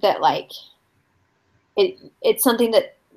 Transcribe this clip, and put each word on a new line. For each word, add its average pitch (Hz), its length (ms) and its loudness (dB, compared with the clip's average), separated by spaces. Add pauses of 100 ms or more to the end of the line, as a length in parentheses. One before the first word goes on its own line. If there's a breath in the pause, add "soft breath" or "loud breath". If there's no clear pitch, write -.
that, 196 200 0
like, 147 300 -2 (1300)
it, 190 200 0 (240)
it's 220 220 -2
something 233 280 0
that 208 240 0 (220)